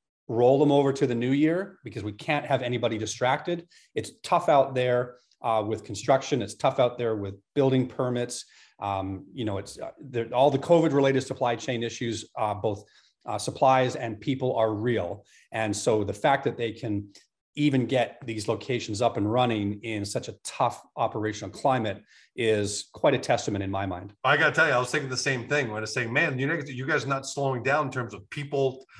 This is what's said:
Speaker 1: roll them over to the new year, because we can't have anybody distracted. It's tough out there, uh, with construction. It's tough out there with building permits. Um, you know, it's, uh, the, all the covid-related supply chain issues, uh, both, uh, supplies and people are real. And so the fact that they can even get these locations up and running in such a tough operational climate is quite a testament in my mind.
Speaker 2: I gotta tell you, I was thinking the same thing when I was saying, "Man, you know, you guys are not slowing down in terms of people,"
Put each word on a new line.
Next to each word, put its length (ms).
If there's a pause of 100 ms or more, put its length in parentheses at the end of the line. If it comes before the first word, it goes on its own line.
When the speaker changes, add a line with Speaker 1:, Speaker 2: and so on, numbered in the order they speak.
(280)
Speaker 1:
roll 300
them 140
over 200
to 140
the 80
new 180
year, 520
because 200
we 80
can't 340
have 160
anybody 340
distracted. 680 (280)
It's 180 (100)
tough 260
out 260
there, 420 (260)
uh, 240
with 180
construction. 560
It's 140
tough 240
out 180
there 200
with 180 (200)
building 340
permits. 580 (340)
Um, 540
you 100
know, 140
it's, 200
uh, 120 (200)
the, 220
all 180
the 80
covid-related 640
supply 340
chain 260
issues, 560
uh, 160
both, 300 (420)
uh, 120
supplies 580
and 240
people 340
are 200
real. 500 (260)
And 260
so 280
the 80
fact 320
that 120
they 160
can 360 (480)
even 300
get 400
these 220
locations 520
up 160
and 140
running 540
in 200
such 240
a 60 (100)
tough 380 (140)
operational 540
climate 520 (320)
is 580
quite 220
a 40
testament 440
in 80
my 160
mind. 260 (120)
Speaker 2:
I 120
gotta 160
tell 140
you, 60
I 60
was 120
thinking 180
the 80
same 320
thing 200
when 100
I 40
was 120
saying, 180
"Man, 260
you 100
know, 180
you 180
guys 200
are 40
not 180
slowing 360
down 240
in 60
terms 200
of 160
people," 560 (160)